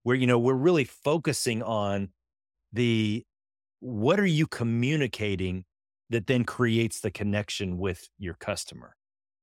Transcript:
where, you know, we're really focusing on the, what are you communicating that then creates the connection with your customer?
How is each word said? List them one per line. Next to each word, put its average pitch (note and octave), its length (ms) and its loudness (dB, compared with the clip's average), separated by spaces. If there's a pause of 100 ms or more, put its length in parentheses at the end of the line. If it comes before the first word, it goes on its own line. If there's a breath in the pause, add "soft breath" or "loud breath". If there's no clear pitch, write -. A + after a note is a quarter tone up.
where, B2 100 2
you B2+ 120 2
know, B2 120 6
we're B2 160 2
really D3 300 4
focusing C#3 800 -2
on G2+ 480 -2 (600)
the, A2 520 0 (560)
what B2 380 2
are G3+ 80 4
you D#3 200 4
communicating A2 1160 -2 (460)
that A#2 160 -2
then B2 180 2
creates A2+ 560 0
the G#2+ 100 -4
connection G#2 680 -4
with F2+ 300 -6 (100)
your F2+ 160 -8
customer? - 640 -10 (460)